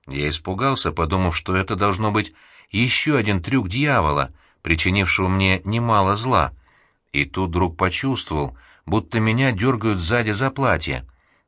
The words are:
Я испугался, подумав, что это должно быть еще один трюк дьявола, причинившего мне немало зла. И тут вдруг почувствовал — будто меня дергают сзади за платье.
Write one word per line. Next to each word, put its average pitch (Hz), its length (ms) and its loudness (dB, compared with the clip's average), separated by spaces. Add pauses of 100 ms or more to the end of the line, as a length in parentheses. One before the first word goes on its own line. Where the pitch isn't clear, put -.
Я 73 220 -2
испугался, 95 640 -2
подумав, 85 420 0
что - 220 -4
это 95 180 -2
должно 101 380 0
быть 104 200 -2 (380)
еще 123 460 0
один 101 260 2
трюк 120 240 0
дьявола, 87 680 0 (280)
причинившего 92 680 2
мне 95 380 2
немало 104 500 2
зла. 107 380 0 (580)
И 69 140 0
тут 95 240 -4
вдруг 85 280 0
почувствовал — 90 800 -2 (280)
будто 110 340 -2
меня 117 320 2
дергают 107 480 0
сзади 107 320 0
за 127 200 -2
платье. 80 560 -2 (400)